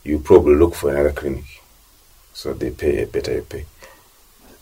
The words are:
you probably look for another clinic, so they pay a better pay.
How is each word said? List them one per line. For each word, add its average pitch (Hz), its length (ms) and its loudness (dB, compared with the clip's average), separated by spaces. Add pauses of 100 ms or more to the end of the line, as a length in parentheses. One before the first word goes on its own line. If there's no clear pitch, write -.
you 73 160 -2
probably 73 380 6
look 85 180 2
for 71 160 -4
another 71 220 0
clinic, 67 320 -8 (920)
so - 200 -10
they 65 160 -8
pay 69 320 -4
a - 40 -6
better - 360 -6
pay. - 240 -14 (960)